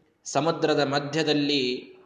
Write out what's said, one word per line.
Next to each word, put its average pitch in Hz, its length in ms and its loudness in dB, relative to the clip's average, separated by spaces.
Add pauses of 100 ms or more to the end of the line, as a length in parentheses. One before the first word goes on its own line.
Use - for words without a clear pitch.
(240)
ಸಮುದ್ರದ 156 560 0
ಮಧ್ಯದಲ್ಲಿ 143 1160 0 (100)